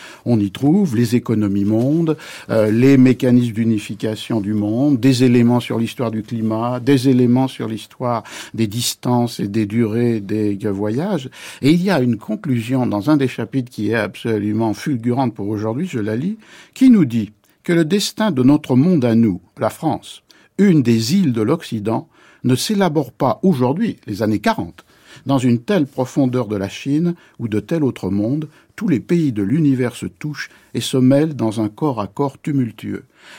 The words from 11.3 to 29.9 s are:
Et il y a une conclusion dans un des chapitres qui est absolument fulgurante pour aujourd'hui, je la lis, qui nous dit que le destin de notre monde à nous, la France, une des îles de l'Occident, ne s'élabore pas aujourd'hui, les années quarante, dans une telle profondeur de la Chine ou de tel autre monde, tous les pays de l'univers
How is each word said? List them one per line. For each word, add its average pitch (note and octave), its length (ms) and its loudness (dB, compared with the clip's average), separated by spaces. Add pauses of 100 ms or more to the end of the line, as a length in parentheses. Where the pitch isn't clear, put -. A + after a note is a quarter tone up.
Et C3+ 100 4
il F3 120 2
y G3 80 0
a D#3+ 80 2
une B2 180 0
conclusion B2 680 -4
dans G#2 220 -2
un D#3 80 6
des C3+ 100 2
chapitres B2 440 -6
qui G#2 180 -4
est A2+ 60 0
absolument G#2+ 800 -2
fulgurante A#2+ 580 -2
pour G2+ 160 -8
aujourd'hui, A2 380 -4
je C#3+ 120 -6
la G#2+ 160 -4
lis, F#3 220 -6 (380)
qui C4 160 6
nous G#3 120 6
dit A2+ 280 -2 (320)
que F3 100 0
le E3+ 100 4
destin G3+ 480 -2
de B2+ 120 0
notre C#3 320 2
monde D3+ 280 4
à A#2 120 4
nous, G#2+ 260 2 (160)
la A2 140 -2
France, - 500 -6 (380)
une F3+ 240 4
des A#2 320 2
îles E3+ 180 2
de A2+ 80 -2
l'Occident, A2+ 640 -4 (360)
ne B2+ 120 2
s'élabore D#3+ 560 0
pas - 300 -2
aujourd'hui, D#3+ 640 0
les G#2 160 -6
années G#2+ 180 0
quarante, G2+ 460 -4 (400)
dans C3+ 140 2
une A#2+ 200 2
telle D3 280 0
profondeur B2+ 600 -2
de G#2 80 -4
la F#2+ 140 -4
Chine E3 460 -2 (240)
ou A#2+ 80 -6
de G#2 120 -2
tel D3+ 240 -4
autre A#2 260 -2
monde, A#2+ 380 -2 (280)
tous G#3+ 120 -6
les C#3 120 2
pays D#3 320 0
de G#2 100 -2
l'univers B2+ 540 0